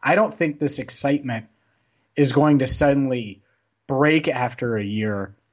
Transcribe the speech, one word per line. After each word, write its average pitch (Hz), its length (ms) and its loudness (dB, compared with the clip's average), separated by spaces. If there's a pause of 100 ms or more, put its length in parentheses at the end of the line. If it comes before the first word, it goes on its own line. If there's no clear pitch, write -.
I 160 120 2
don't 214 180 2
think - 260 -4
this 143 200 -2
excitement 135 680 -4 (680)
is 139 160 2
going 147 280 4
to 131 60 0
suddenly 131 760 -2 (440)
break 151 420 2
after 123 480 -4
a 104 80 -4
year 104 500 -4 (180)